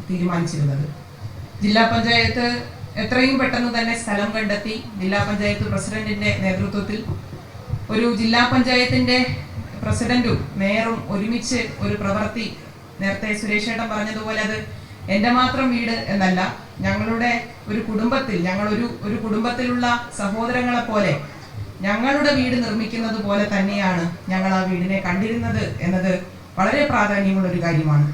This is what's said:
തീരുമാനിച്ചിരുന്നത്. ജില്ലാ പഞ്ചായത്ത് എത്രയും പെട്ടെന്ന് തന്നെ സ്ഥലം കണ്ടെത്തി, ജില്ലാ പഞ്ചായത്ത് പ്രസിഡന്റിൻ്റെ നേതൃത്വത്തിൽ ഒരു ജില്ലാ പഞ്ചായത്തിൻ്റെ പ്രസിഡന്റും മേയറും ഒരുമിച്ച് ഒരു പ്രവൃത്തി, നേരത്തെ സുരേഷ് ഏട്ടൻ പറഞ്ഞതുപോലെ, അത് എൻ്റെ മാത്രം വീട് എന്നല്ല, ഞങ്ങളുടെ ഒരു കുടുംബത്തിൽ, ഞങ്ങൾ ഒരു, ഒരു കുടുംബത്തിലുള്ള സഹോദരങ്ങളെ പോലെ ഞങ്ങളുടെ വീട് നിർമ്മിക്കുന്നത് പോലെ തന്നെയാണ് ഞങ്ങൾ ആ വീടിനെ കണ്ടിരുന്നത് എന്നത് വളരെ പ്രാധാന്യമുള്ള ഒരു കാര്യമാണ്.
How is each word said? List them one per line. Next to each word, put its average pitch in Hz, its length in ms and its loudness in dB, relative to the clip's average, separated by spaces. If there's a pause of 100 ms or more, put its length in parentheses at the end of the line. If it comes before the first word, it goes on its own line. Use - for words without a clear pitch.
തീരുമാനിച്ചിരുന്നത്. 151 760 0 (800)
ജില്ലാ 214 200 6 (100)
പഞ്ചായത്ത് 233 520 2 (560)
എത്രയും 254 380 2
പെട്ടെന്ന് 240 380 0
തന്നെ 226 240 0
സ്ഥലം 208 340 0
കണ്ടെത്തി, 214 380 -2 (280)
ജില്ലാ 196 260 2
പഞ്ചായത്ത് 147 440 0
പ്രസിഡന്റിൻ്റെ 208 600 -2 (140)
നേതൃത്വത്തിൽ 202 540 -2 (920)
ഒരു 226 120 2 (160)
ജില്ലാ 233 200 4 (120)
പഞ്ചായത്തിൻ്റെ 247 640 4 (640)
പ്രസിഡന്റും 226 580 2 (200)
മേയറും 220 380 0 (140)
ഒരുമിച്ച് 226 480 -2 (240)
ഒരു 202 160 0
പ്രവൃത്തി, 202 480 -2 (540)
നേരത്തെ 196 280 -2 (120)
സുരേഷ് 208 320 0
ഏട്ടൻ 226 180 -2
പറഞ്ഞതുപോലെ, 214 560 -4
അത് 214 100 -2 (560)
എൻ്റെ 214 240 4
മാത്രം 254 280 4 (100)
വീട് 226 200 0 (180)
എന്നല്ല, 185 260 4 (460)
ഞങ്ങളുടെ 226 460 2 (380)
ഒരു 214 180 -2
കുടുംബത്തിൽ, 220 500 0 (100)
ഞങ്ങൾ 202 260 0
ഒരു, 240 120 0 (200)
ഒരു 208 180 -2
കുടുംബത്തിലുള്ള 240 640 0 (340)
സഹോദരങ്ങളെ 233 720 0
പോലെ 202 220 4 (720)
ഞങ്ങളുടെ 277 520 2
വീട് 247 260 2
നിർമ്മിക്കുന്നത് 220 600 -2
പോലെ 202 260 2
തന്നെയാണ് 190 520 2 (280)
ഞങ്ങൾ 190 240 2
ആ 185 140 4
വീടിനെ 185 360 2
കണ്ടിരുന്നത് 214 560 0 (240)
എന്നത് 185 260 2 (460)
വളരെ 247 320 4
പ്രാധാന്യമുള്ള 196 640 2
ഒരു 175 120 0
കാര്യമാണ്. 151 500 4